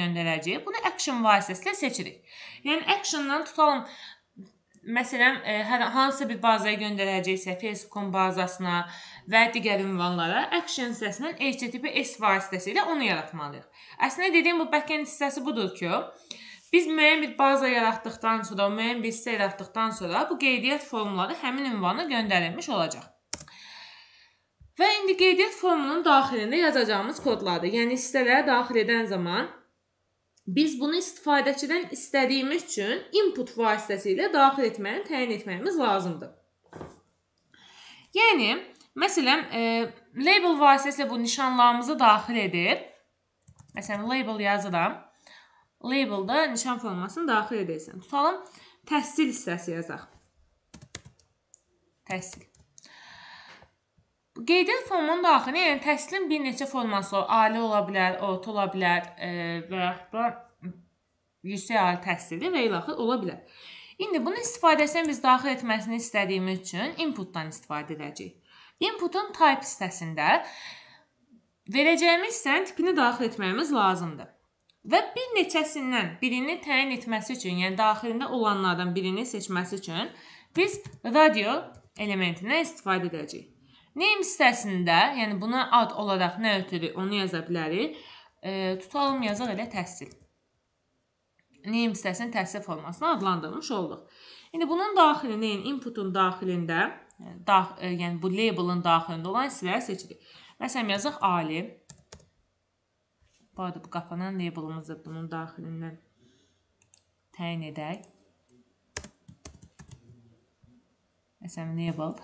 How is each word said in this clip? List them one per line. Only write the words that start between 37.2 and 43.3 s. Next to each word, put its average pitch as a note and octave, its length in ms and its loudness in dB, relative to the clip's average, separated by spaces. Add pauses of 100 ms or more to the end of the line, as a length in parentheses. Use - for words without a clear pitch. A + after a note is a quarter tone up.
Yəni, E4 320 6 (480)
məsələn, D#4 560 2
e, A#3 80 0 (560)
label F4 420 4
vasitəsilə C#4 500 6
bu A#3 120 -2
nişanlarımızı B3 760 4
daxil A3 480 6
edib, F3 340 2 (960)